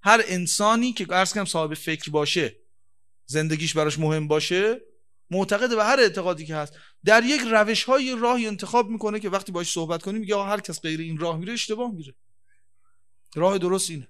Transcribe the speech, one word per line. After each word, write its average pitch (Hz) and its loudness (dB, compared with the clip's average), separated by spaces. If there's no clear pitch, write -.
هر 220 6
انسانی 208 0
که 208 -6
عرض 185 0
کنم 208 -4
صاحب 160 -2
فکر 156 -6
باشه، 147 0
زندگیش 156 -2
براش 151 0
مهم 156 0
باشه، 180 0
معتقد 202 0
به 214 4
هر 262 4
اعتقادی 175 2
که 160 -6
هست، 151 -6
در 220 8
یک 277 2
روش‌های 247 2
راهی 240 0
انتخاب 214 0
می‌کنه 214 -4
که 202 -6
وقتی 190 -4
باهاش 175 -4
صحبت 165 -4
کنی 202 -6
میگه: 208 -2
"آقا 202 0
هر 202 -2
کس - -10
غیر 160 -4
این 165 -6
راه 165 -2
میره 185 -6
اشتباه 233 -4
میره، 156 -14
راه 190 2
درست 185 -2
اینه." 143 -12